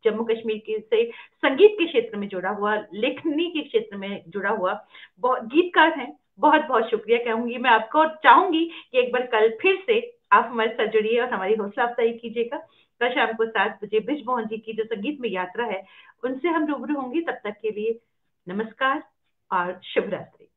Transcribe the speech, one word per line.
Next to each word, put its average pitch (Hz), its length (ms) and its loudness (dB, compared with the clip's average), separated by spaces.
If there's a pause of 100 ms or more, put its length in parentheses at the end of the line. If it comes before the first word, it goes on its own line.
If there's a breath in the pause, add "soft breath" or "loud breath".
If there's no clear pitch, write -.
जम्मू 220 200 0
कश्मीर 226 340 -2
के 214 220 -6
से 233 320 0
संगीत 311 680 4
के 339 60 2
क्षेत्र 226 320 -2
में 202 100 -6
जुड़ा 185 220 -4
हुआ, 208 260 0 (180)
लेखनी 285 520 -2
के 339 160 -6
क्षेत्र 214 360 -4
में 196 300 -10
जुड़ा 196 220 -4
हुआ, 208 360 -2 (340 loud breath)
बहुत 247 240 0
गीतकार 320 560 4
हैं। 254 180 -10 (220)
बहुत 302 260 4
बहुत 226 240 0
शुक्रिया 226 280 0
कहूंगी 233 400 -4
मैं 247 120 0
आपको 226 300 4
और 320 80 6 (160)
चाहूंगी 320 420 6 (260 loud breath)
कि 254 80 2
एक 247 140 0
बार 247 120 0
कल 226 360 2
फिर 381 260 2
से 233 300 0 (140)
आप 233 200 6
हमारे 226 180 0
साथ 226 180 -2
जुड़िए 220 340 2
और 254 80 -2
हमारी 196 240 0
हौसला 214 300 -2
अफजाई 240 300 0
कीजिएगा। 233 440 -6 (440 soft breath)
कल 240 80 2
शाम 240 240 0
को 226 120 0
सात 220 380 -2
बजे 214 160 0
ब्रिज 277 280 -6
मोहन 240 180 -2
जी 220 120 -8
की 220 160 -12
जो 220 100 -6
संगीत 226 380 -6
में 240 80 -4
यात्रा 185 360 -6
है, 196 200 -6 (380 loud breath)
उनसे 262 260 -4
हम 320 160 0
रूबरू 277 360 -4
होंगे। 254 200 -4
तब 262 220 -6
तक 208 180 -8
के 220 100 -4
लिए 220 280 -4 (480)
नमस्कार 226 560 -4 (480)
और 185 320 -2
शुभ 196 260 -2
रात्रि। - 300 -10 (180)